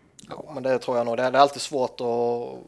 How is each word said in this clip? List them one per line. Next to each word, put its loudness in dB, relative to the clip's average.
Ja, -14
men -8
det 0
tror -2
jag 2
nog. -2
Det 0
är, 2
det 2
är 10
alltid 4
svårt -4
att -2